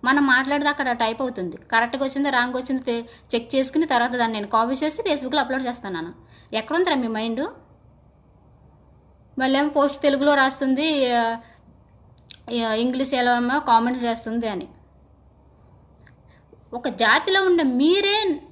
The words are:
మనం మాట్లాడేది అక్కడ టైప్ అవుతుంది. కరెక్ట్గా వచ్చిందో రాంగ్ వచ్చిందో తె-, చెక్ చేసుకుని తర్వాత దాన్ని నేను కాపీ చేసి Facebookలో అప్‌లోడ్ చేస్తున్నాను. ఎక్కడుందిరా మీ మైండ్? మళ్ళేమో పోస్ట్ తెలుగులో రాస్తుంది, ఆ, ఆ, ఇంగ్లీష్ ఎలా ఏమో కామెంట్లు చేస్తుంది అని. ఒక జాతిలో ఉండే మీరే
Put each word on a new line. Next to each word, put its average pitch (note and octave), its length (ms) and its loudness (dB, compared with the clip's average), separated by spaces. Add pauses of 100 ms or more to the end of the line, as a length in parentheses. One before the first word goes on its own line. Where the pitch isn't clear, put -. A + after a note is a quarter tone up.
మనం C#4 240 4
మాట్లాడేది C4+ 420 2
అక్కడ C#4+ 220 -2
టైప్ A#3 300 -2
అవుతుంది. G3 360 -6
కరెక్ట్గా A#3+ 480 0
వచ్చిందో C#4 240 -2
రాంగ్ B3+ 260 0
వచ్చిందో B3+ 280 -4
తె-, A#3 520 -6
చెక్ A#3 200 -4
చేసుకుని C4+ 300 0
తర్వాత B3 260 2
దాన్ని A#3 220 -2
నేను G#3 140 -4
కాపీ A#3 260 2
చేసి D4 280 -4
Facebookలో D4 400 -2
అప్‌లోడ్ C4 220 -2
చేస్తున్నాను. F#3+ 680 -8 (240)
ఎక్కడుందిరా D4+ 420 0
మీ B3 120 -2
మైండ్? A3+ 400 -4 (1900)
మళ్ళేమో C4+ 300 2
పోస్ట్ C#4+ 320 0
తెలుగులో C#4+ 320 2
రాస్తుంది, C4+ 760 2
ఆ, A3+ 220 2 (1160)
ఆ, A3+ 240 0
ఇంగ్లీష్ B3+ 400 0
ఎలా B3 220 2
ఏమో B3 240 0
కామెంట్లు A#3+ 480 2
చేస్తుంది A3+ 400 -4
అని. G3 200 -6 (2000)
ఒక A#3+ 140 -6
జాతిలో B3+ 560 2
ఉండే F4 200 4
మీరే F4+ 800 2 (100)